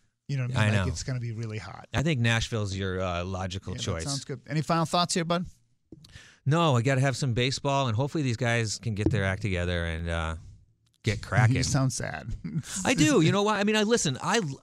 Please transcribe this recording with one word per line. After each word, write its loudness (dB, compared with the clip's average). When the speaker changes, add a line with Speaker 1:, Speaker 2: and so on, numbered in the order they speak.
Speaker 1:
You -4
know -2
what -4
I 4
mean? 4
Speaker 2:
I 4
Speaker 1:
Like, 0
Speaker 2:
know. -2
Speaker 1:
it's -6
gonna -6
be -6
really -8
hot. -14
Speaker 2:
I 0
think 2
Nashville's 2
your, -2
uh, -2
logical -6
Speaker 1:
Yeah, -6
that -8
Speaker 2:
choice. -2
Speaker 1:
sounds -6
good. -10
Any -2
final 0
thoughts 2
here, 0
bud? 0
Speaker 2:
No, 4
I 4
gotta 2
have 2
some -2
baseball, 0
and 0
hopefully -2
these -2
guys 0
can -4
get 0
their 2
act 0
together 0
and, -4
uh, -2
get 0
Speaker 1:
<laughs> -12
Speaker 2:
cracking. 4
Speaker 1:
You 2
sound 0
sad. -8
<laughs> -6
Speaker 2:
I 2
do. 6
You 6
know 2
why? 2
I 0
mean, 2
I 4
listen. 2
I, 2